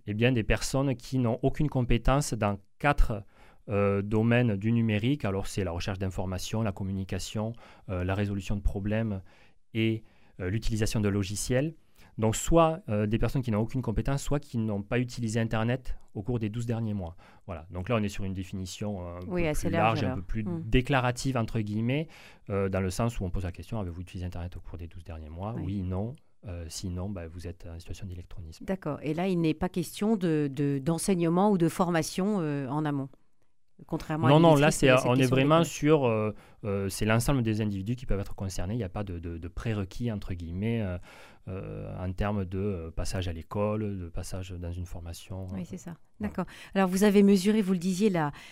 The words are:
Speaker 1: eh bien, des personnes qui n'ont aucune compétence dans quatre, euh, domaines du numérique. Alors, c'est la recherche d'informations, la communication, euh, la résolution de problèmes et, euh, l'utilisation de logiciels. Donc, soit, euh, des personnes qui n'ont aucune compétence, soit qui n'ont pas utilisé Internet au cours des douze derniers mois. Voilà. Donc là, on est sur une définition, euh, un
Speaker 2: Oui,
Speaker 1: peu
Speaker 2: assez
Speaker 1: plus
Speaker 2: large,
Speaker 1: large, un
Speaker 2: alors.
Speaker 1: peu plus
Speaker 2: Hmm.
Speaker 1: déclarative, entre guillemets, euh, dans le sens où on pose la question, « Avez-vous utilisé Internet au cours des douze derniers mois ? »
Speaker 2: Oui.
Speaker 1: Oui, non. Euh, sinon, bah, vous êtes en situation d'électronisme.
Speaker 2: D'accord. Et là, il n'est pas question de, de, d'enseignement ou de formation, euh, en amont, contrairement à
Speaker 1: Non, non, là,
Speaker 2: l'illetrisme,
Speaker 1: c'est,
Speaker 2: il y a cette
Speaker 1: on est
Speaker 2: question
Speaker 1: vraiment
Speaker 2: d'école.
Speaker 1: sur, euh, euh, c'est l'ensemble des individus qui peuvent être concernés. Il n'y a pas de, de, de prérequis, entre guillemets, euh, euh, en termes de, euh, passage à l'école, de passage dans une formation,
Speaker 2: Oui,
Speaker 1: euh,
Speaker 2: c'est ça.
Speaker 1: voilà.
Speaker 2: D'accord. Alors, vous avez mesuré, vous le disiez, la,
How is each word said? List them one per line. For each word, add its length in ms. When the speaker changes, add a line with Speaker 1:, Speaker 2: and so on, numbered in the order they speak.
Speaker 1:
eh 80
bien, 180
des 120
personnes 520
qui 220
n'ont 240
aucune 280
compétence 640
dans 260
quatre, 440
euh, 320
domaines 540
du 160
numérique. 540
Alors, 220
c'est 160
la 80
recherche 280
d'informations, 600
la 100
communication, 840
euh, 140
la 120
résolution 400
de 60
problèmes 600
et, 300
euh, 100
l'utilisation 520
de 80
logiciels. 640
Donc, 180
soit, 440
euh, 180
des 120
personnes 220
qui 100
n'ont 80
aucune 220
compétence, 420
soit 160
qui 180
n'ont 260
pas 160
utilisé 400
Internet 580
au 100
cours 160
des 100
douze 160
derniers 280
mois. 220
Voilà. 240
Donc 200
là, 60
on 80
est 60
sur 140
une 100
définition, 680
euh, 180
un 80
Speaker 2:
Oui, 160
Speaker 1:
peu 60
Speaker 2:
assez 180
Speaker 1:
plus 80
Speaker 2:
large, 260
Speaker 1:
large, 20
un 100
Speaker 2:
alors. 40
Speaker 1:
peu 60
plus 200
Speaker 2:
Hmm. 220
Speaker 1:
déclarative, 720
entre 220
guillemets, 480
euh, 200
dans 120
le 80
sens 300
où 60
on 40
pose 140
la 80
question, « 300
Avez-vous 200
utilisé 240
Internet 300
au 60
cours 160
des 100
douze 160
derniers 260
mois ? » 280
Speaker 2:
Oui. 80
Speaker 1:
Oui, 180
non. 320
Euh, 220
sinon, 400
bah, 180
vous 200
êtes 200
en 100
situation 300
d'électronisme. 580
Speaker 2:
D'accord. 380
Et 100
là, 140
il 140
n'est 120
pas 160
question 460
de, 360
de, 300
d'enseignement 680
ou 60
de 100
formation, 720
euh, 300
en 160
amont, 240
contrairement 420
à 20
Speaker 1:
Non, 100
non, 100
là, 200
Speaker 2:
l'illetrisme, 100
Speaker 1:
c'est, 60
Speaker 2:
il 40
y 20
a 60
cette 100
Speaker 1:
on 60
est 40
Speaker 2:
question 180
Speaker 1:
vraiment 220
Speaker 2:
d'école. 80
Speaker 1:
sur, 400
euh, 260
euh, 260
c'est 160
l'ensemble 380
des 180
individus 340
qui 100
peuvent 140
être 160
concernés. 400
Il 20
n'y 60
a 60
pas 140
de, 160
de, 180
de 100
prérequis, 640
entre 240
guillemets, 460
euh, 160
euh, 500
en 140
termes 320
de, 140
euh, 320
passage 360
à 60
l'école, 640
de 120
passage 420
dans 200
une 140
formation, 680
Speaker 2:
Oui, 80
Speaker 1:
euh, 40
Speaker 2:
c'est 120
ça. 180
Speaker 1:
voilà. 100
Speaker 2:
D'accord. 160
Alors, 120
vous 160
avez 200
mesuré, 380
vous 120
le 60
disiez, 300
la, 220